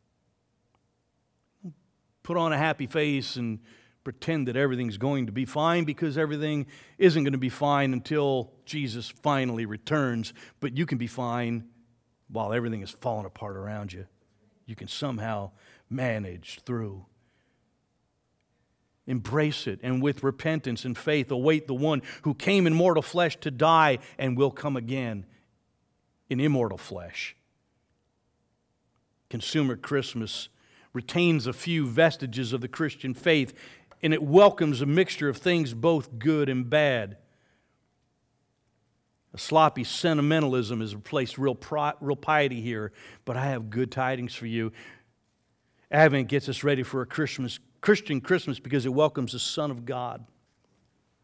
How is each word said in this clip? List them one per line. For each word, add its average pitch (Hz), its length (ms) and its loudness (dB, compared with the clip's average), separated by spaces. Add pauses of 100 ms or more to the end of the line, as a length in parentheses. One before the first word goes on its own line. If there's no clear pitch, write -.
(2250)
Put 175 140 -4
on 165 160 2
a 143 60 2
happy 151 280 0
face 147 500 -2
and 113 240 -4 (420)
pretend 139 460 -4
that 120 80 -2
everything's 123 400 -2
going 131 300 -2
to 101 60 -8
be 127 120 -4
fine, 165 400 0
because 147 320 -4
everything 147 500 -2 (300)
isn't 165 260 6
gonna 135 160 0
be 127 120 -2
fine 139 420 2
until 135 580 0 (140)
Jesus 123 440 -6
finally 127 580 -2
returns. 120 640 -2 (260)
But 131 180 -6
you 165 100 0
can 139 100 -2
be 120 100 -4
fine 117 600 -4 (600)
while 107 240 -4
everything 117 300 -2
is 92 80 -12
falling 107 360 -6
apart 98 300 -12
around 101 360 -10
you. 95 140 -14 (580)
You 113 100 -14
can 104 140 -14
somehow 110 640 -6 (400)
manage 107 760 -6
through. 107 400 -8 (2000)
Embrace 135 600 -2
it, 98 160 -6
and 127 180 0
with 139 220 0
repentance 135 600 -2
and 123 120 -6
faith, 151 340 0
await 147 360 2
the 139 80 -4
one 143 260 0 (220)
who 147 100 0
came 190 340 4
in 160 60 4
mortal 165 300 6
flesh 170 380 0
to 151 100 -6
die 151 480 6 (200)
and 131 180 0
will 135 140 4
come 143 260 -6
again 117 500 -6 (1000)
in 131 120 0
immortal 123 380 2
flesh. - 580 -12 (1900)
Consumer 131 480 -2
Christmas - 720 -4 (440)
retains 156 540 2
a 131 60 -4
few 160 340 -2
vestiges 123 640 2
of 127 80 -2
the 123 80 -6
Christian 135 460 -6
faith, 151 380 2 (500)
and 156 120 2
it 151 80 -2
welcomes 156 580 6
a 143 60 -2
mixture 151 420 2
of 131 80 0
things 160 380 0
both 131 440 0
good 147 300 2
and 127 220 -2
bad. 123 480 2 (2250)
A 104 40 -16
sloppy 156 460 4
sentimentalism 143 960 2
has 104 140 -6
replaced 127 440 -4
real 131 160 0
pri-, 147 460 -4
real 139 160 -2
piety 143 440 0
here, 110 320 -6 (320)
but 123 120 -4
I 131 100 -2
have 117 240 -4
good 120 220 -2
tidings 127 420 -4
for 117 120 -10
you. 113 260 -2 (1160)
Advent 143 380 6
gets 143 200 -2
us 131 160 -4
ready 139 180 2
for 127 200 -4
a 123 40 -8
Christmas, 135 540 -4 (200)
Christian 196 400 4
Christmas 147 380 0
because 127 280 -2
it 127 80 -2
welcomes 143 380 2
the 123 60 -8
Son 147 320 -4
of 120 140 -10
God. 123 400 -8 (1000)